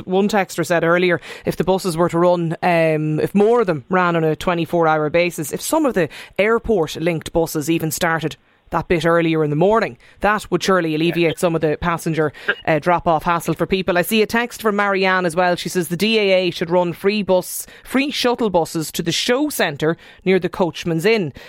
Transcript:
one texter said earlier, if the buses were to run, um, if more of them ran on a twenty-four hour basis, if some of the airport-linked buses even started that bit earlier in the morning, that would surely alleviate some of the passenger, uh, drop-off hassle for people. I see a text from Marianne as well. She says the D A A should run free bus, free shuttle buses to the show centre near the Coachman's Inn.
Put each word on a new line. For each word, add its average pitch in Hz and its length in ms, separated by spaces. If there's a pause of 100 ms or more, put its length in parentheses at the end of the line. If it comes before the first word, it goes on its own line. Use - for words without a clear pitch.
one 196 240
texter 185 360
said 165 200
earlier, 175 340 (260)
if 170 120
the 165 80
buses 185 320
were 175 100
to 165 100
run, 175 360 (100)
um, 156 560
if - 160
more 220 240
of 220 80
them 156 220
ran 180 260
on 165 80
a 156 140
twenty-four 170 500
hour 156 220
basis, 170 420
if - 80
some 311 260
of 233 100
the 170 120 (320)
airport-linked 175 920
buses 160 360
even 160 220
started 165 440 (360)
that 165 160
bit 165 180
earlier 165 380
in 151 60
the 147 60
morning, 180 420 (240)
that 208 280
would 180 140
surely 170 320
alleviate 165 420
some 170 180
of 160 60
the 156 200
passenger, 160 500 (340)
uh, 156 140
drop-off 165 440
hassle 170 300
for 165 120
people. 185 320
I 180 40
see 214 200
a 208 40
text 233 360
from 208 160
Marianne 190 480
as 160 100
well. 180 220
She - 100
says 170 220
the 175 80
D 220 220
A 196 120 (160)
A 170 40
should 165 180
run 175 240
free 208 280
bus, 185 460 (160)
free 269 280
shuttle 233 380
buses 165 440
to 175 100
the 170 80
show 262 380
centre 160 480 (260)
near 185 160
the 175 80
Coachman's 165 580
Inn. 208 280 (160)